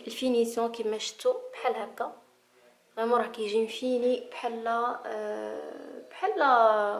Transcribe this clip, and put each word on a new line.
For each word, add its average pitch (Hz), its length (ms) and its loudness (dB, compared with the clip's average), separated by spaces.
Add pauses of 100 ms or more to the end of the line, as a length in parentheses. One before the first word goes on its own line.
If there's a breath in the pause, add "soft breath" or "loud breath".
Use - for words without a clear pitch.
الفينيسيون 233 680 0
كيما 214 260 -4
شفتوا - 360 -2 (180)
بحال 233 240 -2
هكا. 240 360 -8 (840 soft breath)
فريمون 233 240 4
راه 226 60 0
كيجي 220 380 0
مفيني 247 640 0
بحال، 226 360 -6
آه، 214 1400 -4
بحال 403 220 -2 (680)